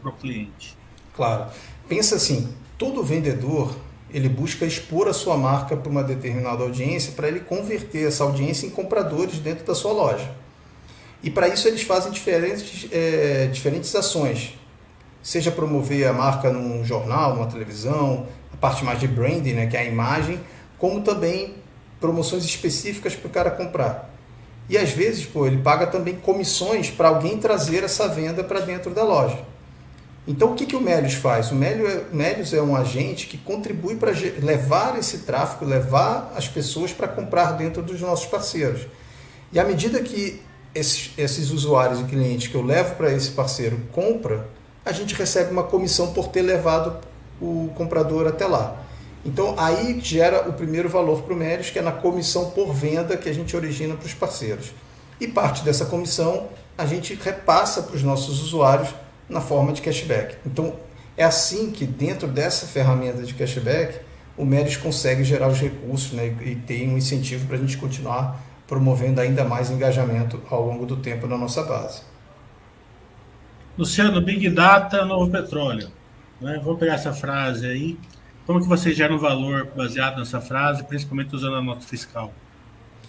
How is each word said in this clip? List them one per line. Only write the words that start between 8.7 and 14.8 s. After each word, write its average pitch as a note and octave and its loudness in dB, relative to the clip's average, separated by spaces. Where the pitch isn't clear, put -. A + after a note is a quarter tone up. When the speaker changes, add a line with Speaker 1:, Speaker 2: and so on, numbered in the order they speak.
Speaker 2:
dentro D#3 -6
da F3 0
sua G3+ 0
loja. C#3 0
E D#3+ -4
pra F3 4
isso G#3 4
eles A3 2
fazem F#3+ 0
diferentes, F#3+ -2
é, D3+ 2
diferentes C#3+ -2
ações. C#3 0